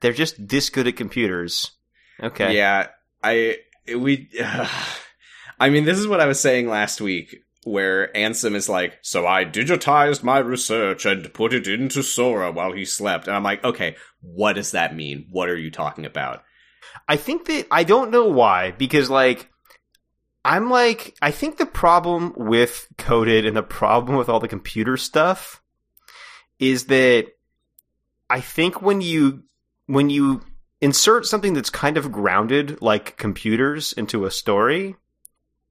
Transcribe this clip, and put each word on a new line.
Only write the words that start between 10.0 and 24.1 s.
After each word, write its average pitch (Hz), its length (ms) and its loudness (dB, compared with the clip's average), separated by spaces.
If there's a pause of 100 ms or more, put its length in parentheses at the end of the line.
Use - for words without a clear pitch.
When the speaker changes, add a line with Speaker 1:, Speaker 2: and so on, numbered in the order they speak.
Speaker 2:
my 131 140 4
research 113 680 -2
and 95 260 -2
put 113 220 -2
it 107 140 -2
into 131 340 -2
Sora 113 480 0
while 87 220 -4
he 95 120 -10
slept." 95 440 -4
And 101 80 -2
I'm 101 80 -2
like, 101 180 -2
"Okay, 104 320 -4 (260)
what 92 340 -2
does 101 180 -6
that 82 240 -2
mean? 73 340 -10
What 90 180 -2
are 87 80 -2
you 80 140 -8
talking 76 340 -8
about?" 67 380 -8 (640)
Speaker 1:
I 151 80 2
think 285 300 -6
that, 302 240 -4
I 165 140 4
don't 220 260 4
know 240 180 4
why, 98 440 4
because, 135 360 0
like, 131 400 2 (960)
I'm 185 240 2
like, 240 540 0
I 147 80 2
think 302 260 -6
the 320 100 0
problem 175 720 2
with 117 520 0 (100)
Coded 113 480 2
and 107 100 -2
the 107 60 0
problem 120 560 0